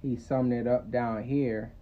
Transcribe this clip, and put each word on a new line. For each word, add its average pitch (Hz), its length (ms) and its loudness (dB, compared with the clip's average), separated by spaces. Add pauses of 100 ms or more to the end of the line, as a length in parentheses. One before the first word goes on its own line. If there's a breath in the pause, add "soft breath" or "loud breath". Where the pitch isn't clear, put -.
he's 123 220 -2
summing 127 340 2
it 113 80 -2
up 120 240 2
down 113 340 0
here. 120 580 0